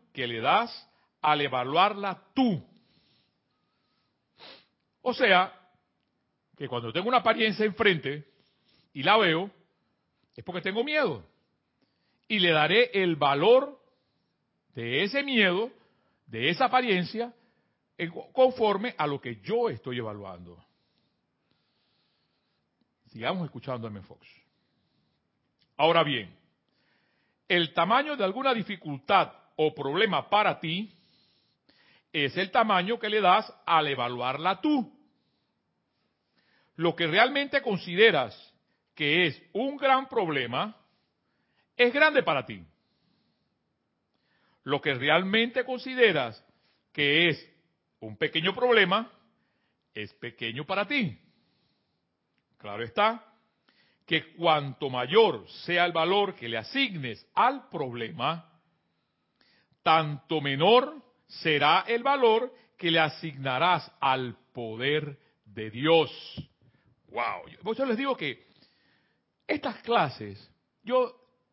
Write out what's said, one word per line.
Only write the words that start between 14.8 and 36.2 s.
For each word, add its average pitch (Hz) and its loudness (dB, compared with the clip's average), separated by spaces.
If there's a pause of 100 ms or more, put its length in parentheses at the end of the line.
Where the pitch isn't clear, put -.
ese 247 -2
miedo, 226 2 (560)
de 120 -2
esa 208 0
apariencia, 233 -2 (640)
en, 170 -8 (220)
conforme 233 2
a 151 0
lo 143 -4
que 117 -10
yo 220 -2
estoy 123 -8
evaluando. 95 -12 (2500)
Sigamos 151 -6
escuchando 123 -8
a 110 -10
M. 101 -14
Fox. - -20 (1500)
Ahora 165 4
bien, 120 -4 (1120)
"El 175 0
tamaño 254 0
de 220 -2
alguna 247 -2
dificultad 185 -2 (240)
o 156 0
problema 156 0
para 202 2
ti 175 -6 (1200)
es 143 -2
el 185 -4
tamaño 220 0
que 220 -8
le 214 0
das 196 4 (140)
al 160 4
evaluarla 131 -4
tú. 294 -2 (1800)